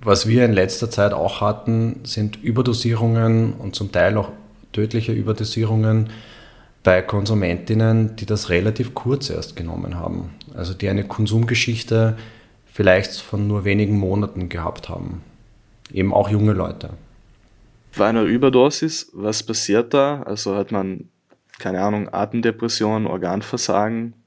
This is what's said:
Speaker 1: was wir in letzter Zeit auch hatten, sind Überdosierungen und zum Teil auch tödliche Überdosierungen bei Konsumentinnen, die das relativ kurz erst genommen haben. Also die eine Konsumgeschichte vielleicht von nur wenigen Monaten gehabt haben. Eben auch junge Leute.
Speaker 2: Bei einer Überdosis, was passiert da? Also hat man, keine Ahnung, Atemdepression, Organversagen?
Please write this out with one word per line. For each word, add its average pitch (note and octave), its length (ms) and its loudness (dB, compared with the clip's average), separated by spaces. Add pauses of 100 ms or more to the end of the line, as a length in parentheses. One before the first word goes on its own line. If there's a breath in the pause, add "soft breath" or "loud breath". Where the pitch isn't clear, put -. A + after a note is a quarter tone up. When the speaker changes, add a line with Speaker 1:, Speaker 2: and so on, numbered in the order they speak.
Speaker 1:
was G2+ 260 4
wir A#2 180 6
in A#2 80 4
letzter F#2+ 380 2
Zeit G2+ 220 2
auch - 280 -2
hatten, A2+ 640 0
sind G#2+ 380 -4
Überdosierungen A2+ 1120 2
und G2 200 -10
zum G2+ 180 -6
Teil F#2 240 4
auch G#2 140 -2 (420)
tödliche A2 400 -2
Überdosierungen A2 1000 0 (720 loud breath)
bei F#2 200 6
Konsumentinnen, A2 1120 2
die - 80 -10
das G#2 240 -2
relativ G#2 460 0
kurz C3+ 340 -4
erst E2 280 -8
genommen F2 400 -8
haben. E2+ 340 -6 (240)
Also F2+ 180 -6
die G2 160 -4
eine G2 160 0
Konsumgeschichte A2+ 1120 0 (480 loud breath)
vielleicht F#2+ 560 2
von G#2 260 -4
nur G#2 180 -2
wenigen G2+ 340 2
Monaten F#2+ 500 -2
gehabt E2+ 400 -8
haben. F2 340 -10 (680)
Eben G2 220 0
auch G2+ 160 4
junge G#2+ 220 4
Leute. F2 380 -4 (1040)
Speaker 2:
Bei G2+ 100 4
einer A2+ 160 2
Überdosis, C3 880 2
was G#2+ 300 -4
passiert A2 500 0
da? C#3 300 2
Also G2+ 320 -6
hat G2 160 -4
man, F#2+ 380 -4 (500)
keine F#2 240 -4
Ahnung, G#2 300 0
Atemdepression, A2 960 -2
Organversagen? G#2 1080 -2 (120)